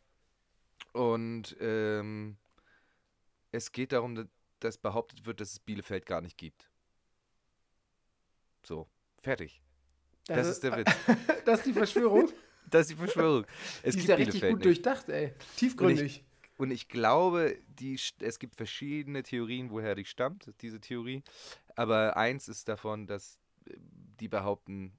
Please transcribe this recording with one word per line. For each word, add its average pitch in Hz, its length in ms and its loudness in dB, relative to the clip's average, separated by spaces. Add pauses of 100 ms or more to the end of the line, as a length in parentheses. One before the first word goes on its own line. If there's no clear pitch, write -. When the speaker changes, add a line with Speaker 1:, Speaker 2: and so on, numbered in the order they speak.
(920)
Speaker 1:
Und, 113 680 -2
ähm, 107 760 -4 (1160)
es 113 180 -6
geht 127 220 -6
darum, 120 220 0
da-, 110 140 -8 (320)
dass 113 180 -4
behauptet - 480 -4
wird, 110 140 -8
dass 101 120 -10
es - 80 -16
Bielefeld 101 460 -8
gar 85 140 -4
nicht 85 180 -12
gibt. - 320 -18 (1900)
So, 80 240 -10 (320)
fertig. 107 420 -6 (640)
Speaker 2:
Das - 100 -4
Speaker 1:
Das 131 100 2
Speaker 2:
ist 175 80 0
Speaker 1:
ist - 100 -6
der 127 120 0
Witz. 120 140 2 (280)
Speaker 2:
<laughs> - 260 0
Das 226 160 6
ist - 60 -6
die 262 60 2
Verschwörung? 220 640 6
Speaker 1:
<laughs> - 60 -20 (280)
Das 160 120 8
ist 156 80 -4
die 156 60 -12
Verschwörung. 160 480 2 (380)
Es - 0 -
Speaker 2:
Die - 60 -2
ist 170 80 2
Speaker 1:
gibt 180 120 2
Speaker 2:
ja - 60 8
richtig 110 200 4
Speaker 1:
Bielefeld 101 180 2
Speaker 2:
gut - 80 0
Speaker 1:
nicht. 175 260 6
Speaker 2:
durchdacht, 262 240 -2
ey. 147 240 -4 (220)
Tiefgründig. 185 440 4
Speaker 1:
Und 147 60 0
ich, - 180 -12 (320)
und 135 140 -2
ich 123 180 -8
glaube, 160 800 4
die 135 320 -10
st-, - 240 -8
es 113 160 -4
gibt 123 160 -14
verschiedene 143 680 -8
Theorien, 123 460 -6
woher 107 240 -4
die 98 120 -6
stammt, 135 560 -6
diese 110 180 -12
Theorie. 127 420 -8 (540)
Aber 110 400 2
eins 120 320 0
ist - 200 -12
davon, 107 380 -6
dass, 98 320 -12 (280)
äh, - 80 -16 (460)
die 110 80 -8
behaupten, 98 720 -6